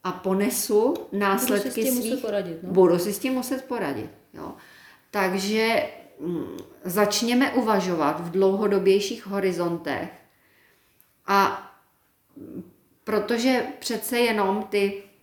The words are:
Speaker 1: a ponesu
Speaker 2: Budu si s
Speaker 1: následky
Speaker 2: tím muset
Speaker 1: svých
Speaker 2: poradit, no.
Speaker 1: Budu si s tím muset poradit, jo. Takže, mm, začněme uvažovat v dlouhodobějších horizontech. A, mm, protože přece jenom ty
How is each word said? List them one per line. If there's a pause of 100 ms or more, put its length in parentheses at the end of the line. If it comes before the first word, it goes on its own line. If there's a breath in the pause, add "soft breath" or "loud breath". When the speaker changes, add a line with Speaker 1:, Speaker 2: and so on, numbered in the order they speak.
Speaker 1:
a
ponesu (120)
Speaker 2:
Budu
si
s
Speaker 1:
následky
Speaker 2:
tím
muset
Speaker 1:
svých
Speaker 2:
poradit,
no.
Speaker 1:
Budu
si
s
tím
muset
poradit, (240)
jo. (580 loud breath)
Takže, (300)
mm, (260)
začněme
uvažovat
v
dlouhodobějších
horizontech. (1160 soft breath)
A, (680)
mm, (320)
protože (140)
přece
jenom
ty (200)